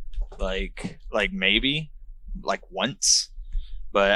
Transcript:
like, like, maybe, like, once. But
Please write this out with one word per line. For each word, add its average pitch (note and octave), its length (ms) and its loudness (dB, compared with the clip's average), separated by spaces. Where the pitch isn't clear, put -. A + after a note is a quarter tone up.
like, G2 600 -4
like, G2+ 200 2
maybe, D3+ 600 2
like, - 280 -2
once. - 580 2
But G2+ 240 6